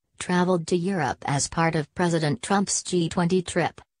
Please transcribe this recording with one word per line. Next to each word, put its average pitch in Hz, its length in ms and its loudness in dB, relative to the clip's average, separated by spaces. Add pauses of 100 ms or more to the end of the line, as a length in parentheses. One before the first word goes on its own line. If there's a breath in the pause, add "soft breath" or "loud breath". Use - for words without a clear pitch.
(180)
traveled 180 480 0
to 185 100 0
Europe 170 500 -2
as 139 220 0
part 165 280 0
of 147 180 -4
President 165 480 0
Trump's - 400 0
G 175 260 0
twenty 180 320 2
trip, - 400 -2 (200)